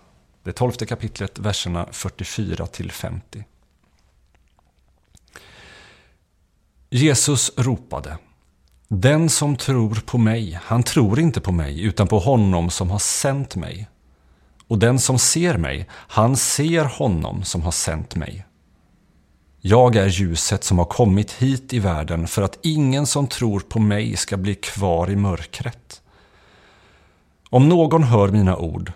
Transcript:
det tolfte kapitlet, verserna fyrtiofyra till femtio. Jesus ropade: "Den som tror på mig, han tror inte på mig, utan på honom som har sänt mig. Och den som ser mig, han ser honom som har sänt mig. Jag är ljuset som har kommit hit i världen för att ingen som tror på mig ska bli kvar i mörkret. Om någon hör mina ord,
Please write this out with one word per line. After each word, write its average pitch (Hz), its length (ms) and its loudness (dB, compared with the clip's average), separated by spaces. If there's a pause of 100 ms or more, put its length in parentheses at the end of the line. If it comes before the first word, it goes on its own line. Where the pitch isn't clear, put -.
(440)
det - 80 -10
tolfte 120 340 -4
kapitlet, 104 540 -10
verserna 92 520 -4
fyrtiofyra 90 760 -8
till - 240 -12
femtio. 90 520 -12 (3500)
Jesus 139 680 2
ropade: 95 600 -4 (680)
"Den 143 420 2
som 147 260 0
tror 117 400 0
på 110 220 -4
mig, 110 460 0
han 120 200 2
tror 117 360 2
inte 156 220 0
på 98 100 -2
mig, 78 320 -2
utan 101 240 2
på 107 120 2
honom 95 500 2
som 92 200 -4
har 101 100 -2
sänt 139 560 -4
mig. 90 340 -10 (800)
Och 110 120 0
den 123 200 4
som 127 200 0
ser 165 380 0
mig, 80 340 -4
han 117 440 0
ser 156 500 0
honom 95 580 -2
som 92 180 -6
har 82 100 -2
sänt - 440 -6
mig. 82 300 -10 (1160)
Jag 117 340 6
är 98 120 4
ljuset 92 560 -2
som 90 140 2
har 87 80 4
kommit 104 460 2
hit 131 420 -2
i 123 60 -2
världen 85 480 -2
för - 140 -4
att 95 200 -4
ingen 147 440 0
som 139 220 -2
tror 110 320 -2
på - 200 -4
mig 107 360 0
ska - 220 -4
bli 95 180 -2
kvar 90 540 -2
i 101 60 0
mörkret. - 880 -4 (1500)
Om 131 200 6
någon 165 340 4
hör 117 240 4
mina 95 300 4
ord, 85 380 -6